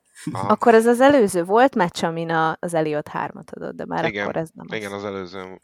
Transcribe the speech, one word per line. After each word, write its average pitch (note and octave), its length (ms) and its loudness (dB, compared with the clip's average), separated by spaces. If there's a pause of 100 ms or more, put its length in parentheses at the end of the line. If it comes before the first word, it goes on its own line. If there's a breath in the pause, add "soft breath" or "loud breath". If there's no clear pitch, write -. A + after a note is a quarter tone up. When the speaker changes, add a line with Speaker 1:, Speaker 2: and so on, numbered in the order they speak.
(320)
Speaker 1:
Aha. G3 160 -4
Speaker 2:
Akkor A3 260 4
ez A3+ 120 6
az A#3+ 140 4
előző G#3+ 440 4
volt A3+ 300 2
meccs, F3 280 -2
amin E3 280 -4
a, D#3+ 300 0
az E3+ 140 -6
Elliot D#3 340 -2
hármat - 420 -10
adott, - 240 -12
de - 100 -12
már E3 200 -4
Speaker 1:
Igen. G#2 180 -4
Speaker 2:
akkor - 140 -4
ez E3 180 -6
nem - 160 -18
Speaker 1:
Igen, G#2 220 -8
Speaker 2:
az. G2+ 100 -10
Speaker 1:
az - 20 -8
előző, F#2+ 600 -10